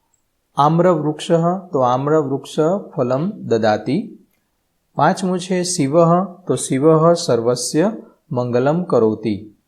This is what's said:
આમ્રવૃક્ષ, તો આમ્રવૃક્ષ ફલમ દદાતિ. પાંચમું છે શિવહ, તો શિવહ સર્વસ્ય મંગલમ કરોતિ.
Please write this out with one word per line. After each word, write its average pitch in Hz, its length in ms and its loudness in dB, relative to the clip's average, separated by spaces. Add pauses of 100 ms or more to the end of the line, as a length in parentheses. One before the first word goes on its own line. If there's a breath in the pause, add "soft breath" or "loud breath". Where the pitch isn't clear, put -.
(580)
આમ્રવૃક્ષ, 156 760 2 (420)
તો 139 60 0
આમ્રવૃક્ષ 135 800 0 (360)
ફલમ 139 360 -2
દદાતિ. 113 840 -2 (800)
પાંચમું 180 440 0
છે 180 240 -4
શિવહ, 170 600 2 (220)
તો 131 80 0
શિવહ 156 580 2
સર્વસ્ય 143 760 0 (400 loud breath)
મંગલમ 127 520 0
કરોતિ. 110 680 0 (160)